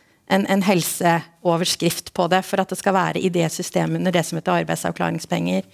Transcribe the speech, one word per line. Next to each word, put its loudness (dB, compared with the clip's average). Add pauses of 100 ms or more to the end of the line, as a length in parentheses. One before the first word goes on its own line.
(300)
en, 4
en 2
helseoverskrift 0
på 0
det, 2
for -2
at -2
det -6
skal -2
være 0
i 2
det 2
systemet -2
under 0
det 2
som -6
heter 0
arbeidsavklaringspenger. -2